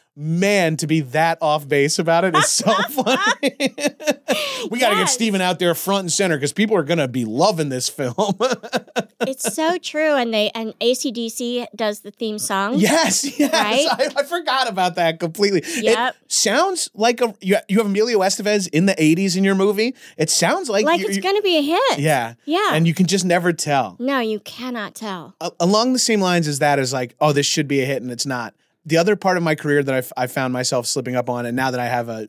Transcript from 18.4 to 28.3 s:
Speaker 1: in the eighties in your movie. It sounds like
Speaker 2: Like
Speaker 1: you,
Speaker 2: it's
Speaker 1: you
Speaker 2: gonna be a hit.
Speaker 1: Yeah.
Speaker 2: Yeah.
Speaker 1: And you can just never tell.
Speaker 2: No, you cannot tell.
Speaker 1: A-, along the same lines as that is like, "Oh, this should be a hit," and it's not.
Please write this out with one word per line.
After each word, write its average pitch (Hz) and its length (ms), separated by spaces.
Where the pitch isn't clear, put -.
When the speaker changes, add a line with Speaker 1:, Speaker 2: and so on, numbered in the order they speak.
Speaker 1:
in 160 140
the 196 160
eighties 170 340
in 190 80
your 196 100
movie. 202 400
It - 120
sounds 277 380
like 202 160
Speaker 2:
Like 320 160
Speaker 1:
you, 381 60
Speaker 2:
it's 302 100
Speaker 1:
you 302 60
Speaker 2:
gonna 392 200
be 359 160
a 294 40
hit. 370 380
Speaker 1:
Yeah. 131 340
Speaker 2:
Yeah. 359 280
Speaker 1:
And 165 140
you 165 80
can 185 120
just 185 180
never 175 280
tell. 139 460
Speaker 2:
No, 262 220
you 220 200
cannot 240 540
tell. 190 460
Speaker 1:
A-, 170 200
along 214 340
the 247 40
same 220 220
lines 175 280
as 143 100
that 147 200
is 131 140
like, 127 280
"Oh, 156 120
this 143 140
should 147 220
be 139 140
a 127 40
hit," 135 160
and 127 80
it's 120 160
not. 123 280